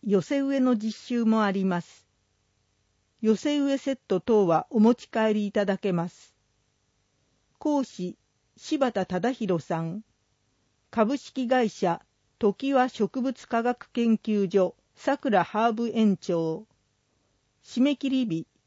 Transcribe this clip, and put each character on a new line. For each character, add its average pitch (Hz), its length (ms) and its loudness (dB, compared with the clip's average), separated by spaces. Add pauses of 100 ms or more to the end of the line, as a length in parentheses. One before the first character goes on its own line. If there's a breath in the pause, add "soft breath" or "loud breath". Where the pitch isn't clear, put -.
寄 196 180 2
せ 277 200 -2
植 277 160 0
え - 20 2
の 254 160 2
実 214 320 -6
習 240 180 -2
も 220 180 2
あ 196 80 0
り 190 140 -2
ま 175 160 -2
す。 - 240 -18 (1160)
寄 220 140 4
せ 294 240 -2
植 277 140 0
え 269 40 0
セ - 160 -4
ッ 247 140 -10
ト 185 120 0
等 208 280 2
は 156 220 2
お 233 100 0
持 226 160 6
ち - 120 -12
帰 220 280 0
り 208 120 -2
い 196 40 -10
た 208 140 0
だ 190 120 0
け 196 140 -2
ま 175 180 -2
す。 - 260 -20 (1200)
講 294 260 0
師、 - 340 -10 (400)
柴 269 340 -2
田 190 140 -4
忠 185 260 -2
宏 185 320 -2
さ 165 180 -4
ん。 170 220 -8 (840)
株 233 280 0
式 254 300 -8
会 247 220 2
社、 - 340 -2 (360)
常 202 140 2 (200)
盤 254 160 2
植 226 320 -4
物 247 260 -6
科 233 160 -2
学 240 280 -4
研 226 260 2
究 202 320 0
所、 185 260 2 (200)
さ - 220 -2
く 277 120 -4
ら 185 140 4
ハ 226 260 0
ー 226 40 -2
ブ 233 160 -4
園 214 280 2
長。 165 480 -4 (1000)
締 - 200 -2
め 285 120 2
切 269 140 -6
り 262 160 0
日、 165 220 -6 (200)